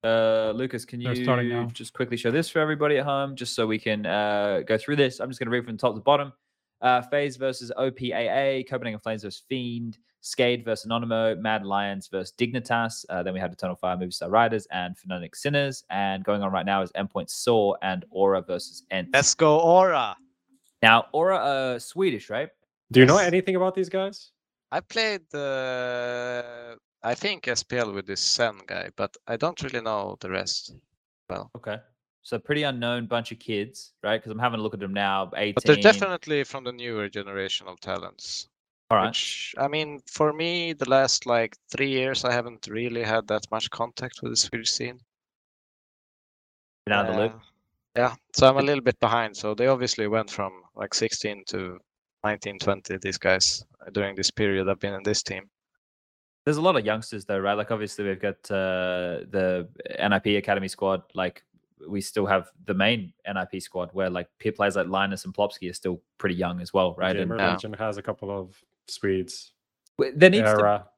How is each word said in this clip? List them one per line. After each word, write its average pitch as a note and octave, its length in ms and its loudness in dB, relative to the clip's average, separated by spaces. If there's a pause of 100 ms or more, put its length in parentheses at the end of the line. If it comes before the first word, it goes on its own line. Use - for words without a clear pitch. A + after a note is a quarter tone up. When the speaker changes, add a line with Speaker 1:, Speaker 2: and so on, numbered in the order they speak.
Speaker 1:
Uh, A2 520 4
Lucas, B2+ 280 -4
can B2 160 -10
Speaker 2:
They're B2 140 -2
starting B2 320 2
Speaker 1:
you A#2+ 60 -2 (100)
Speaker 2:
now. A#2 40 -2
Speaker 1:
just A#2 260 -12
quickly A#2+ 240 -4
show A#2 160 0
this E3 180 2
for - 80 0
everybody D3+ 400 2
at C3+ 60 0
home, C#3 320 -2
just A#2+ 180 -8
so A#2 140 2
we A2 100 0
can, G#2+ 260 -2
uh, G#2 640 2
go A2 100 2
through C#3+ 200 -2
this? C3 240 2
I'm B2 100 -4
just B2+ 80 -12
gonna A#2 140 -4
read A#2+ 120 0
from A2+ 120 -10
the - 40 -10
top A#2+ 140 2
to A2 60 -8
bottom. C#3 320 2 (480)
Uh, B2 220 4
FaZe C#3+ 340 -2
versus B2+ 400 -4
O C3 140 0
P B2+ 220 -6
A A2 160 -2
A, C3+ 360 0
Copenhagen A#2 340 -6
Flames A2 240 -6
versus G2+ 260 -12
Fiend, A#2+ 500 -6 (220)
Skade B2 440 0
versus A2+ 260 -4
Anonymo, A2+ 480 0
Mad G#2+ 260 -2
Lions G2 440 -2
versus F#2+ 280 -6
Dignitas. A#2+ 720 -2
Uh, F2+ 120 -2
then F#2 120 -4
we F#2 40 -4
have F2+ 140 -4
Eternal F2+ 240 -6
Fire, F2+ 200 -2
Movistar F2+ 340 -6
Riders, A2 420 2
and F2+ 240 -6
Fnatic F2+ 400 -10
Sinners. C#3+ 540 -2
And F#2+ 340 -2
going G#2 180 0
on F#2+ 80 -2
right F#2+ 160 -2
now G2 160 2
is F2+ 100 -4
Endpoint G2 380 -6
Saw G#2+ 520 2
and F#2 280 -4
Aura F#2+ 320 2
versus - 480 -8
Ents. F#2+ 220 -4
Speaker 3:
Let's - 240 4
go, D#3 240 6
Aura. E3 560 6 (680)
Speaker 1:
Now, A#2 300 8
Aura, F#3 240 4
uh, C3 420 0
Swedish, D#3+ 520 -2
right? A#2+ 180 -4 (420)
Speaker 4:
Do B2 80 8
you B2+ 80 12
know D#3+ 120 8
Speaker 3:
Yes. F3+ 100 6
Speaker 4:
anything F#3 260 2
about F#3 220 0
these F#3 120 -2
guys? F#3+ 440 -6 (400)
Speaker 3:
I D#3+ 80 -2
played, G#3 520 -4
uh, B2 1400 -4 (300)
I A#2 100 0
think, G3 340 -6
S A#2+ 140 -2
P - 140 -6
L A2+ 160 0
with G2 140 -6
this G2 140 -6
Sen A2 460 0
guy, F#2 300 -8
but G2+ 200 -6 (100)
I A#2 100 -4
don't D#3+ 260 -4
really B2+ 180 -6
know G#2 400 -4
the F#2 100 -10
rest F#2+ 440 -6 (540)
well. G2 280 -10
Speaker 1:
Okay. A2 220 -10 (440)
So A#2+ 160 -6
pretty D3+ 240 -2
unknown A#2+ 440 -2
bunch A#2 260 -4
of A2+ 80 -14
kids, A2 520 -6 (120)
right? G#2+ 180 0
'Cause A2+ 80 -12
I'm A2 80 -8
having A#2 220 0
a - 20 -6
look G#2+ 120 -4
at G#2 60 -12
them G2 140 -6
now, G2 320 0
Speaker 3:
But - 80 -14 (300)
they're D#3 120 8
Speaker 1:
eighteen. G2+ 60 -2
Speaker 3:
definitely F#3 640 4
from C3+ 180 -12
the B2 100 -6
newer A#2+ 360 -6
generation G2 580 -6
of F#2 140 -16
talents. F#2 680 -8 (420)
Speaker 1:
All A2 80 6
right. F#2+ 100 4
Speaker 3:
Which, - 500 -4
I C3+ 100 2
mean, D3 380 -4
for D3+ 260 2
me, E3+ 420 -2
the C3+ 140 -4
last, C3+ 380 4
like, A#2 300 2 (120)
three C#3 220 -2
years, C3 340 -2
I B2 80 2
haven't A#2+ 360 -4
really A#2 340 -4
had A2 260 0
that G#2+ 220 -2
much A2 200 -4
contact - 520 -8
with A#2+ 100 -6
the A#2 40 -2
Swedish - 340 0
scene. B2 300 -6 (1900)
Speaker 1:
Been G#2 80 -2
out G#2+ 140 2
of A2 80 -2
the G#2 60 2
loop? A2 120 0
Speaker 3:
Uh, A2+ 40 -20 (580)
yeah, A#2+ 180 2 (200)
so C3+ 140 8
I'm C3+ 80 6
a C#3 40 4
Speaker 1:
It C#3 40 2
Speaker 3:
little C#3 200 2
bit B2 160 4
behind. A2 360 2
So G#2+ 180 -4
they A#2+ 120 2
obviously B2 400 2
went G#2+ 240 0
from, F#2+ 320 -8 (120)
like, G#2 200 -8
sixteen G#2 520 -4
to F#2 340 -6 (440)
nineteen, G2+ 340 -4
twenty, G2 400 -2
these F#2+ 200 -6
guys, - 460 2 (200)
uh, - 60 -14
during G2 240 -2
this F#2+ 160 -2
period G2 380 0
I've G2 120 0
been G2+ 140 -4
in F#2+ 80 -10
this G#2 200 0
team. G2 260 -10 (960)
Speaker 1:
There's D3 120 2
a D3+ 60 -2
lot F3 140 4
of A2+ 80 2
youngsters, G#2+ 400 -4
though, G2 140 -2
right? G2 160 2
Like, G#2 160 -2
obviously, G#2 340 -4
we've G2 160 -2
got, G2+ 180 -4 (120)
uh, F#2 800 -2
the F#2 380 0 (300)
N G2+ 140 2
I G2 60 4
P G#2 180 2
Academy G2 320 0
squad. F#2+ 340 -2 (120)
Like, F#2 300 -4 (440)
we G2+ 120 -4
still G2 260 0
have F#2+ 240 2 (140)
the G2+ 100 -2
main G2 380 2 (120)
N G2 120 -6
I F#2 80 -2
P F#2 160 -8
squad F2 320 -8
where, F#2 180 -2
like, F2+ 180 -6 (100)
p-, A2 120 -2
players G2+ 260 0
like F2 120 0
Linus G2 360 -2
and F#2 100 -12
Plopsky G2+ 360 -2
are - 40 -14
still F2+ 280 -6 (160)
pretty F#2+ 160 -2
young F2+ 260 -4
as F2 140 -12
well, F#2 220 2
right? F#2 200 0
And F#2 140 -2
Speaker 4:
Gamer A2+ 80 -4
Speaker 3:
Yeah. F#2 140 2
Speaker 4:
Legion G2+ 220 -6
has G#2+ 220 -4
a G2+ 60 -10
couple G2+ 280 -8
of F#2+ 320 -10 (260)
Swedes. - 640 -4 (460)
Speaker 1:
W-, C#3 180 0
there F3+ 140 10
needs A2 200 4
to, G#2+ 80 6
Speaker 4:
Era. G#2 400 4